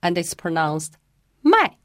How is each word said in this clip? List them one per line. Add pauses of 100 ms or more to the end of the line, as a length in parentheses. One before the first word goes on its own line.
and
it's
pronounced (460)
mai.